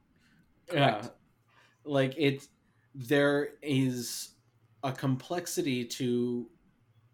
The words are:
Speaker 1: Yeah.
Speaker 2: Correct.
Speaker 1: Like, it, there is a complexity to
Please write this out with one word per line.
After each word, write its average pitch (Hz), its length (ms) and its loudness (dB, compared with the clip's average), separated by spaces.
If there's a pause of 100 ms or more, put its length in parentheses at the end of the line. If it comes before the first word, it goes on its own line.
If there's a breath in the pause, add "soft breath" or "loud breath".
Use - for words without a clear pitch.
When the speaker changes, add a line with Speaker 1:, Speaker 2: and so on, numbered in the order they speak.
(720 soft breath)
Speaker 1:
Yeah. 139 200 4
Speaker 2:
Correct. 107 180 -8 (720 soft breath)
Speaker 1:
Like, 139 320 0
it, 139 300 0 (480)
there 143 680 2
is 131 680 -2 (540)
a 131 80 -2
complexity 139 920 -2
to 120 600 -2 (640)